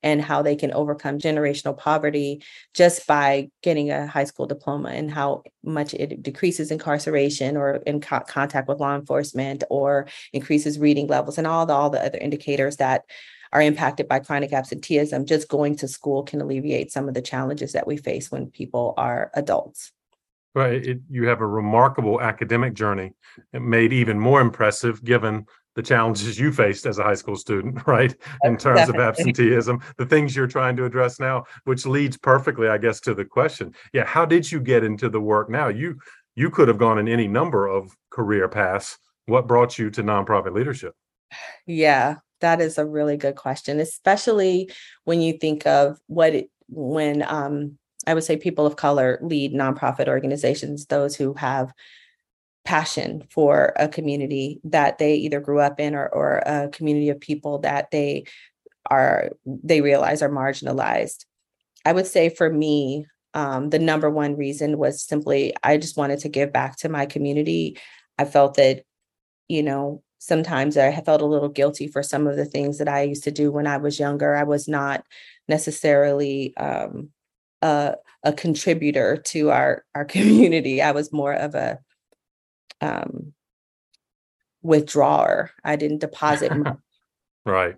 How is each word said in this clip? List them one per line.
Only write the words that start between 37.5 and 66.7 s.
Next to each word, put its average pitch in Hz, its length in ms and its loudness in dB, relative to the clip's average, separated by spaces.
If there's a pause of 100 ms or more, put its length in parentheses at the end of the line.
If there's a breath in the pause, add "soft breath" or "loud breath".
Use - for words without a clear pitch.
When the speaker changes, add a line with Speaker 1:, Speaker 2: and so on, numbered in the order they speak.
Speaker 2:
of 95 260 -4 (160)
career 101 380 0
paths. 98 500 -2 (280)
What 123 200 2
brought 120 320 4
you 107 120 -2
to 107 120 -6
nonprofit 98 520 0
leadership? 123 400 -4 (720 loud breath)
Speaker 1:
Yeah, 151 500 4 (240)
that 170 200 2
is 160 180 -2
a 151 80 0
really 147 300 -2
good 143 200 -2
question, 143 420 -6
especially 190 920 0 (340 loud breath)
when 170 160 2
you 160 180 2
think 151 280 -2
of 143 400 4
what 160 280 4
it, - 160 -2 (180)
when, 147 600 -2
um, 147 500 -6 (280)
I 160 80 2
would 160 100 0
say 160 140 0
people 156 260 0
of 147 120 2
color 139 440 2
lead 147 320 -2
nonprofit 135 560 -2
organizations, 139 760 -2
those 143 280 0
who 135 200 -4
have 131 400 -4 (880 soft breath)
passion - 680 -4
for 147 460 4
a 151 100 2
community 143 800 -6
that 151 320 2
they 151 200 4
either 147 240 -2
grew 143 200 0
up 143 180 2
in, 147 160 -2
or, 143 140 -4
or 143 380 0
a 147 220 -2
community 147 420 0
of 143 100 -4
people 147 400 -6
that 143 300 -2
they 143 340 -2 (640 loud breath)
are, 131 400 2 (140)
they 147 380 0
realize 143 400 2
are 147 80 0
marginalized. 135 960 -4 (580)
I 160 80 4
would 185 140 2
say 170 240 4
for 165 200 2
me, 151 540 0 (300)
um, 139 360 -2
the 156 80 2
number 156 300 2
one 147 280 -2
reason 147 420 -4
was 139 240 0
simply, 143 600 -2
I 143 140 4
just 160 220 -4
wanted 143 220 -2
to 147 100 -8
give 143 220 -2
back 135 260 -2